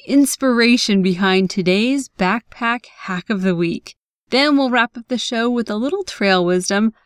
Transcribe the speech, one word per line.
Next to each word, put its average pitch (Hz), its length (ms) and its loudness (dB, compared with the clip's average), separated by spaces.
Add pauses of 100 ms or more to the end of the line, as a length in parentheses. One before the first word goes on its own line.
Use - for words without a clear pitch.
inspiration 240 960 2
behind 185 480 2
today's 214 600 0
backpack 233 760 -4
hack - 460 -10
of 202 100 -2
the 185 140 0
week. 170 400 -4 (340)
Then 285 260 2
we'll 269 140 2
wrap 240 280 -2
up 233 100 -16
the 247 100 -4
show 233 320 -4
with 240 220 -2
a 208 60 -4
little 311 260 -4
trail 190 420 0
wisdom 196 480 0 (120)